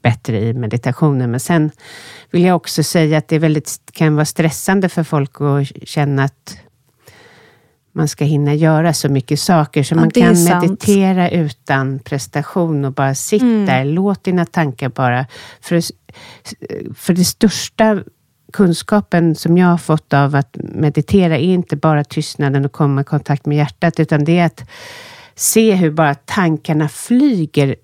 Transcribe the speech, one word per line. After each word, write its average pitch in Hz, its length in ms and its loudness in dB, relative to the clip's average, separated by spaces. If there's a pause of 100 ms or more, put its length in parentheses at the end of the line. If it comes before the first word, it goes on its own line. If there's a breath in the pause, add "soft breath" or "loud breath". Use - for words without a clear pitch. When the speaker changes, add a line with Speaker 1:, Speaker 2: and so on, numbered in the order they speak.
Speaker 1:
bättre 113 400 -2
i 113 120 -2
meditationen. 123 760 -2
Men 123 80 -4
sen 156 320 0 (600 loud breath)
vill 175 120 2
jag 180 120 4
också 165 280 -4
säga 156 340 0
att 151 100 -4
det 160 80 -2
är 151 40 2
väldigt, 156 400 -2 (120)
kan 156 240 0
vara 151 100 2
stressande 180 640 -2
för 170 140 -4
folk 143 280 -2 (100)
att 139 460 -2
känna 143 360 0
att - 340 -8 (1400 soft breath)
man 151 120 0
ska 147 180 -4
hinna 147 280 0
göra 156 400 2
så 151 160 -2
mycket 139 300 0
saker, 151 440 2
så 160 120 -2
Speaker 2:
Ja, 165 40 2
Speaker 1:
man 165 140 4
Speaker 2:
det 247 80 4
är - 40 6
Speaker 1:
kan 175 120 6
Speaker 2:
sant. 175 320 4
Speaker 1:
meditera 190 600 2
utan 139 680 -2
prestation 147 840 -4
och 131 80 -4
bara 135 220 -2
sitta 214 300 -2
Speaker 2:
Mm. 220 200 2
Speaker 1:
där. 131 200 2
Låt 185 380 -2
dina 180 220 0
tankar 139 440 -4
bara, 127 360 -2 (360 loud breath)
för, 170 200 0 (1120 loud breath)
för - 180 -2
det 180 120 2
största - 760 0 (500)
kunskapen 175 840 0
som 170 220 2
jag 180 100 4
har 170 100 4
fått - 360 -2
av 143 220 2
att - 240 -2
meditera 160 760 0
är 180 160 0
inte 180 220 -2
bara 147 280 0
tystnaden 139 640 -2
och 139 60 -4
komma 143 300 0
i - 20 -2
kontakt 143 420 -4
med 147 120 0
hjärtat, 151 420 -2
utan 151 240 0
det 165 160 2
är 170 60 4
att - 240 -6 (680 loud breath)
se 220 400 2
hur 170 160 2
bara 151 240 2
tankarna 156 720 -2
flyger 185 960 0